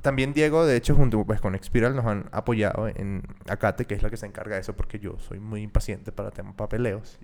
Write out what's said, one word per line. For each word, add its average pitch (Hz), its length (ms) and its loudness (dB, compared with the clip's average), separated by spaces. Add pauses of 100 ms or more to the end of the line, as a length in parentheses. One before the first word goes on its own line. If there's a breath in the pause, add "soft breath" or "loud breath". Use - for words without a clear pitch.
también 139 320 0
Diego, 156 320 4
de 131 100 4
hecho, 127 180 4
junto, 110 300 8
pues, 104 160 0
con 95 140 0
Expiral 120 420 2
nos 120 100 0
han 101 260 -2
apoyado 107 560 0
en 98 340 -6 (260)
Acate, 104 380 -2
que 101 80 -6
es 101 80 -4
la 107 80 2
que 110 80 -6
se 107 80 -12
encarga 104 300 -8
de 95 40 -4
eso, 104 160 -8
porque - 240 -4
yo - 180 -10
soy - 220 -10
muy 107 220 -8
impaciente 101 500 -2
para 101 180 -8
temas 98 240 -12
papeleos 110 680 -4